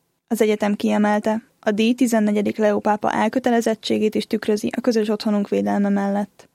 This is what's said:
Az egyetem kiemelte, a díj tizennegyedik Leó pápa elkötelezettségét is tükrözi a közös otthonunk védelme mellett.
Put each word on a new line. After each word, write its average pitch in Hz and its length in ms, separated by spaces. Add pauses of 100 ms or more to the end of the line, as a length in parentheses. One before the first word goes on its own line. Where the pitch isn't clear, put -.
(260)
Az 226 160
egyetem 208 320
kiemelte, 208 680 (180)
a 226 100
díj 220 220
tizennegyedik 214 640
Leó 208 240
pápa 214 320
elkötelezettségét 220 1000
is 214 120
tükrözi 214 500
a 240 40
közös 220 280
otthonunk 208 400
védelme 202 400
mellett. 202 680